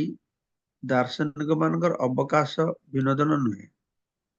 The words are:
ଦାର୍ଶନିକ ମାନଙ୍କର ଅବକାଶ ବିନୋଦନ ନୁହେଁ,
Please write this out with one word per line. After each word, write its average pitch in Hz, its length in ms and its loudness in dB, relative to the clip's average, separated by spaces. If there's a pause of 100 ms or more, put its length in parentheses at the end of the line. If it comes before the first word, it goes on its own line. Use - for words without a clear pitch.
(840)
ଦାର୍ଶନିକ 147 760 0
ମାନଙ୍କର 165 440 0
ଅବକାଶ 139 680 0 (220)
ବିନୋଦନ 135 500 2
ନୁହେଁ, 107 280 -2 (720)